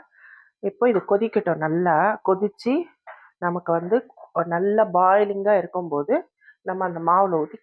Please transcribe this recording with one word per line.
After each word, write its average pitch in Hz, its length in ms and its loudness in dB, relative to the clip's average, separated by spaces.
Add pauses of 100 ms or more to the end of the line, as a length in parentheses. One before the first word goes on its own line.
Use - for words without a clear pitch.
(580)
இப்போ 202 300 -2
இது 208 100 2
கொதிக்கட்டும். 202 580 0
நல்லா 170 720 0
கொதிச்சு 208 540 -2 (560)
நமக்கு 175 340 -4
வந்து 180 340 0 (260)
ஒரு 165 140 -2
நல்ல 196 380 0
பாயிலிங்கா 196 760 2
இருக்கும்போது 175 760 -4 (280)
நம்ம 190 240 -6
அந்த 170 160 -6
மாவுல 175 440 2
ஊத்தி 151 180 -10